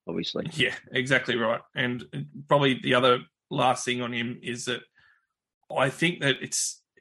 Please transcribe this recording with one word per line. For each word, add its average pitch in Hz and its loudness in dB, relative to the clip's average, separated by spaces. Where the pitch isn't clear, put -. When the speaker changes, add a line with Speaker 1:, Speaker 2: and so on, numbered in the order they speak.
Speaker 1:
obviously. 85 -4
Speaker 2:
Yeah, 117 0
exactly 127 2
right. 113 0
And 123 -4
probably 139 4
the 131 2
other 123 6
last 127 2
thing 123 -2
on 120 -6
him 120 -4
is 120 -8
that 123 -4
I 135 2
think 170 0
that 135 2
it's, - -6